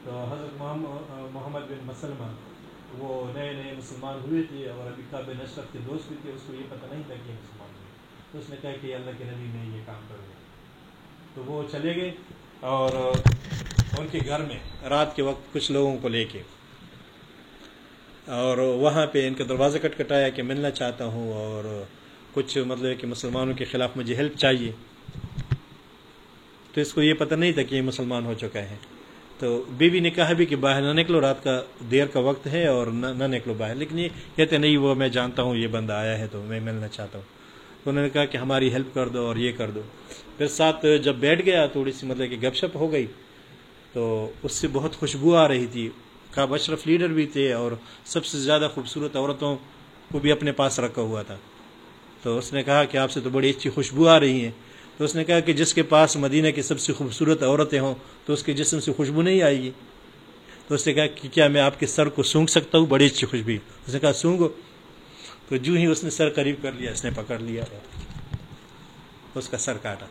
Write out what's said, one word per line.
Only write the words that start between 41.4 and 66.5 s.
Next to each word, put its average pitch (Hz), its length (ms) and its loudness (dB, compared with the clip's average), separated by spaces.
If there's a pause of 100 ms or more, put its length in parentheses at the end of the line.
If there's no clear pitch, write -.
گیا، 180 220 6
تھوڑی 135 240 -2
سی، 135 160 -10
مطلب، 127 220 -2
کہ 123 180 -2
گپ 127 80 0
شپ - 200 -2
ہو 156 160 0
گئی، 139 140 0 (880)
تو 113 380 -2 (120)
اس 139 100 -4
سے - 200 -2
بہت 147 220 -2
خوشبو 143 400 2
آ 160 120 8
رہی 127 180 2
تھی۔ 117 240 -6 (420)
کعب 139 220 0
اشرف 156 340 -2
لیڈر 170 200 4
بھی 156 200 2
تھے 139 260 2
اور 120 180 -2 (340)
سب 165 200 -4
سے - 120 -6
زیادہ 147 360 2
خوبصورت 143 420 -6
عورتوں 139 400 0 (560)
کو 147 80 -2
بھی 143 120 4
اپنے 147 200 2
پاس 135 280 2
رکھا 120 220 -2
ہوا 110 200 -2
تھا۔ 98 160 -12 (840)
تو 117 140 0
اس 123 160 -6
نے 139 100 -2
کہا 143 200 6
کہ 139 140 0
آپ 135 140 2
سے 139 100 -4
تو 127 80 -2
بڑی 131 200 4
اچھی 135 200 -2
خوشبو 139 380 4
آ 165 120 12
رہی 131 260 4
ہے۔ 113 60 -6 (460)
تو 147 60 -2
اس 151 120 -2
نے 160 80 0
کہا 170 160 6
کہ 165 140 2
جس 160 200 2
کے 165 100 4
پاس 156 340 8
مدینہ 147 340 4
کی 143 100 -2
سب 139 180 -2
سے - 140 -2
خوبصورت 147 500 2
عورتیں 147 360 4
ہوں 135 160 0 (300)
تو 147 80 0
اس 143 100 -2
کے 151 100 0
جسم 147 260 0
سے 139 140 -2
خوشبو 151 280 2
نہیں 185 200 6
آئے 143 200 6
گی۔ 127 100 -6 (960)
تو 147 80 0
اس 139 120 0
نے 151 60 4
کہا 151 140 4
کہ 147 260 -8
کیا 156 140 8
میں 143 140 6
آپ 139 180 4
کے 147 60 0
سر 151 240 2
کو 147 140 0
سونگھ 160 260 4
سکتا 165 280 4
ہوں؟ 160 80 8
بڑی 135 200 6
اچھی 131 220 2
خوشبو۔ 113 240 -2 (360)
اس 123 60 -8
نے 139 60 -2
کہا 143 140 4
سونگھو۔ 170 340 2 (1040)
تو 135 80 -2
جو 135 160 0
ہی 170 120 4
اس 156 180 4
نے 165 60 -2
سر 151 200 2
قریب 143 320 0